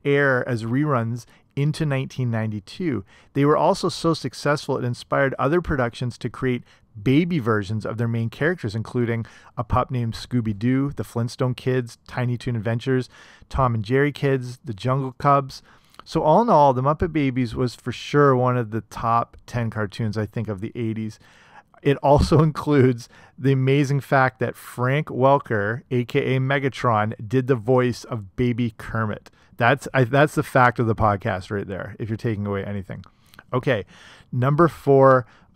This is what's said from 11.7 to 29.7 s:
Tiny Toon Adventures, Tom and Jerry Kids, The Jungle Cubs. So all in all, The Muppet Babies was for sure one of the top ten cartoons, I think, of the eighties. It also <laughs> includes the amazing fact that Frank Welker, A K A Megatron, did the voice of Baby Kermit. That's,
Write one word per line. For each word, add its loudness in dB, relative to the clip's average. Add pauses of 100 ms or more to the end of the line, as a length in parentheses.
Tiny -4
Toon -4
Adventures, -2 (420)
Tom 0
and -4
Jerry 2
Kids, -2
The -8
Jungle -2
Cubs. 0 (420)
So -4
all 6
in 0
all, 8
The 0
Muppet 0
Babies 0
was -2
for -8
sure 4
one 2
of -4
the -4
top -2
ten -4
cartoons, -4
I -2
think, -6
of -6
the -8
eighties. -6 (640)
It 2
also 4
<laughs> 6
includes 2 (300)
the 0
amazing 2
fact 2
that -4
Frank -4
Welker, 0
A 0
K -2
A 2
Megatron, 0 (120)
did 0
the 2
voice 2
of -10
Baby 0
Kermit. -6 (240)
That's, 2